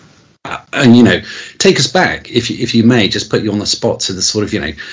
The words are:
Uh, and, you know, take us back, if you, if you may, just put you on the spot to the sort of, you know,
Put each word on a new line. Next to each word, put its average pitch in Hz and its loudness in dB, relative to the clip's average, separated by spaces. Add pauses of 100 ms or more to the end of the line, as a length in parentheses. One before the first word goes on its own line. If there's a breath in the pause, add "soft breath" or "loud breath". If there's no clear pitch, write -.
(440)
Uh, - -10 (160)
and, 123 6
you 123 8
know, 90 4 (360 loud breath)
take 190 2
us 139 -2
back, 160 -2
if 117 -2
you, 131 -8
if 127 -2
you 117 4
may, 113 4
just - -6
put 95 0
you 107 -4
on 104 -2
the 104 -6
spot - -4
to - -6
the 92 -8
sort 104 -2
of, 92 -6
you 104 -2
know, 73 -8 (200 loud breath)